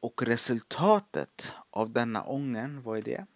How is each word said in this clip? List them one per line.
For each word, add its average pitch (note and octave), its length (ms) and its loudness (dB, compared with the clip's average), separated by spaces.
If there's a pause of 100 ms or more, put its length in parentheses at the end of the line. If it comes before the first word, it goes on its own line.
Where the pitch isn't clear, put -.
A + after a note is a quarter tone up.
Och - 220 -4
resultatet A#2 1300 2 (180)
av A2 200 0
denna A#2 340 0
ången, C#3 580 -4
vad A2+ 160 -4
är G#2+ 40 -4
det? A#2+ 340 -4